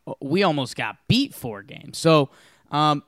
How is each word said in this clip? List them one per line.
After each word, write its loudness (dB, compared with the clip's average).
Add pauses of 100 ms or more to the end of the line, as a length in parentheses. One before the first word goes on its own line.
(200)
"We 0
almost -2
got -8 (120)
beat 2
four -12
games." -18
So, 4 (420)
um, 0